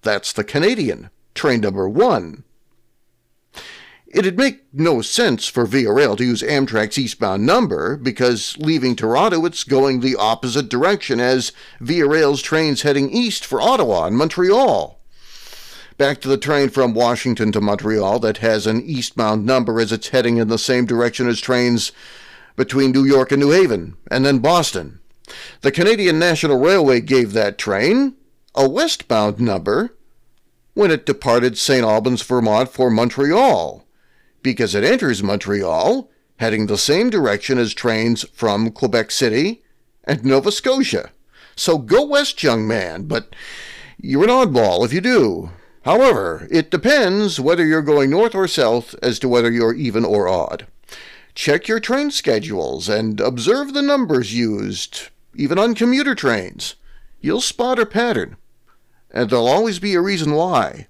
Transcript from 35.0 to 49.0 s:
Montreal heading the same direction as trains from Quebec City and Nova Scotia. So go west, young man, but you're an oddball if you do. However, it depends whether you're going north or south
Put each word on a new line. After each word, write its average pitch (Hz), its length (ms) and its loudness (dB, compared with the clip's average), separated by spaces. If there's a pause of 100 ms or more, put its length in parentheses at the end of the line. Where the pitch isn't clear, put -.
Montreal 101 880 -2 (260)
heading 107 300 -2
the 101 100 0
same 190 320 0
direction 131 480 0
as 113 160 0
trains 113 580 -2
from 110 380 0
Quebec 113 400 -2
City 139 540 -2 (400)
and 131 200 -4
Nova 135 280 2
Scotia. 262 580 -2 (460)
So 165 240 0
go 185 260 2
west, 285 380 -2
young 113 240 2
man, 95 380 -4
but 113 300 -6 (640)
you're 139 280 0
an 220 40 4
oddball 120 560 4
if 113 80 -2
you 180 80 0
do. 113 480 2 (340)
However, 165 680 2
it 160 180 2
depends 202 720 0
whether 165 260 2
you're 156 160 2
going 143 300 4
north 220 240 2
or 190 120 0
south 120 540 0